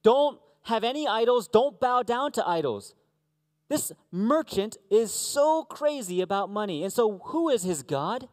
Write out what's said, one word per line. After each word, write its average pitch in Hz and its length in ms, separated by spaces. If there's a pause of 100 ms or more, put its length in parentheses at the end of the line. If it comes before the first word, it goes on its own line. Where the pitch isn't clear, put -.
Don't 277 380 (220)
have 220 220
any 285 220
idols. 226 400
Don't 233 320
bow 247 240
down 247 300
to - 140
idols. 143 480 (760)
This - 240 (180)
merchant 214 680 (140)
is 214 220
so 302 520
crazy 247 560
about 196 300
money. 202 320
And 190 100
so 214 260
who 330 300
is 233 140
his 170 200
god? 175 500